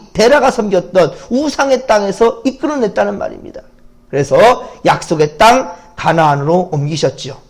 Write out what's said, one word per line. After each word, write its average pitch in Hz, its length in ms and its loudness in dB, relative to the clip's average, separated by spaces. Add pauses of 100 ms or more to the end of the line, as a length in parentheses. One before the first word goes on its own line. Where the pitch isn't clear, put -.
(140)
데라가 247 360 2
섬겼던 185 640 0 (160)
우상의 269 560 -2
땅에서 208 580 0
이끌어냈다는 240 760 -2
말입니다. - 420 -12 (480)
그래서 143 580 2 (160)
약속의 151 540 -2
땅 247 340 4 (240)
가나안으로 160 760 0
옮기셨지요. 143 680 -4 (120)